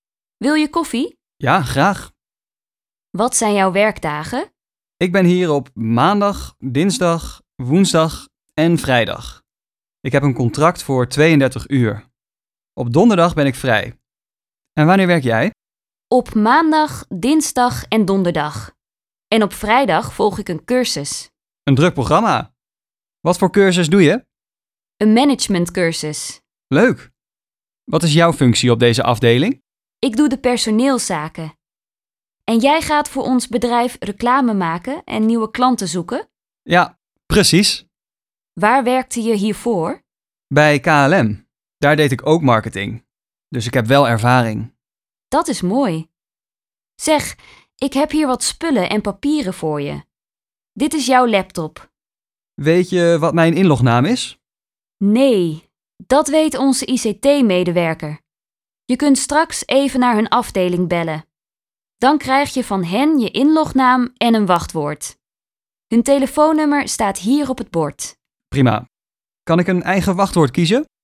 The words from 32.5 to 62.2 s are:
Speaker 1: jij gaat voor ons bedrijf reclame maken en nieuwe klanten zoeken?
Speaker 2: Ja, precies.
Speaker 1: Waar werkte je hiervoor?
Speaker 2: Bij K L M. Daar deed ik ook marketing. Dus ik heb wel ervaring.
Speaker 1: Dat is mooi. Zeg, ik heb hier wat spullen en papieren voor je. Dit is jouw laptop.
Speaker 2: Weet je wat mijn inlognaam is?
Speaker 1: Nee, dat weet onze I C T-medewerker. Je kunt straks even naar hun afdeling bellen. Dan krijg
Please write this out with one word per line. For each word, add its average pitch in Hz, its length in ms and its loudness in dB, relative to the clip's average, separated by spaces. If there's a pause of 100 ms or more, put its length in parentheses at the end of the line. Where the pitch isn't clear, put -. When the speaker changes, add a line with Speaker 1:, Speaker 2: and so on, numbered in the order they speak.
Speaker 1:
jij 285 240 2
gaat 294 280 -2
voor 269 140 -6
ons 247 240 -2
bedrijf 240 520 -2
reclame 240 540 -2
maken 175 500 -4
en 220 220 -4
nieuwe 220 260 0
klanten 247 360 0
zoeken? 175 420 -6 (320)
Speaker 2:
Ja, 170 380 0 (260)
precies. 190 600 2 (680)
Speaker 1:
Waar 226 300 0
werkte 247 380 -4
je 220 120 -2
hiervoor? 208 680 -4 (440)
Speaker 2:
Bij 147 320 2
K 127 60 -10
L 151 380 2
M. 104 220 -4 (320)
Daar 147 180 0
deed 147 160 2
ik 127 140 -6
ook 160 160 2
marketing. 113 640 -2 (420)
Dus 120 180 -6
ik 123 80 -6
heb 123 120 0
wel 139 220 4
ervaring. 117 680 0 (520)
Speaker 1:
Dat 320 200 -2
is - 140 -6
mooi. 180 480 -2 (840)
Zeg, - 400 -2 (400)
ik 269 180 -6
heb 302 180 -2
hier 302 160 0
wat 254 160 -4
spullen 262 460 -2
en 208 120 -2
papieren 208 520 -4
voor 151 280 -6
je. 143 240 -10 (640)
Dit - 220 -4
is 294 120 -4
jouw 254 220 2
laptop. 185 640 -6 (640)
Speaker 2:
Weet 165 360 0
je 170 300 2
wat 151 140 0
mijn 165 200 4
inlognaam 131 520 2
is? - 340 -4 (580)
Speaker 1:
Nee, 202 720 0 (260)
dat 294 320 0
weet 311 300 0
onze 262 320 0
I 254 60 0
C 214 260 -4
T-medewerker. 180 1000 0 (640)
Je 247 100 -2
kunt 277 220 2
straks - 500 -4
even 269 320 0
naar 247 160 2
hun 214 140 -2
afdeling 180 580 -2
bellen. 165 380 -4 (760)
Dan 285 160 2
krijg 277 360 -2